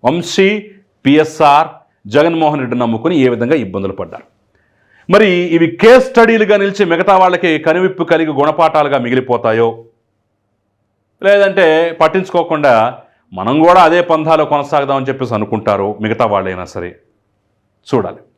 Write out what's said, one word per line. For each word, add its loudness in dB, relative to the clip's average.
వంశీ, -2
పిఎస్ఆర్, 2
జగన్మోహన్ 0
రెడ్డి -6
నమ్ముకుని -2
ఏ 2
విధంగా -2
ఇబ్బందులు -6
పడ్డారు. -14
మరి 4
ఇవి 0
కేస్ 4
స్టడీలుగా 2
నిలిచి -2
మిగతా 0
వాళ్ళకి 2
కనువిప్పు -2
కలిగి 0
గుణపాఠాలుగా 0
మిగిలిపోతాయో, -2
లేదంటే 2
పట్టించుకోకుండా 0
మనం -2
కూడా 6
అదే 2
పంథాలో 0
కొనసాగదామని -4
చెప్పేసి -6
అనుకుంటారో -4
మిగతా -2
వాళ్ళైనా -4
సరే, -14
చూడాలి. -2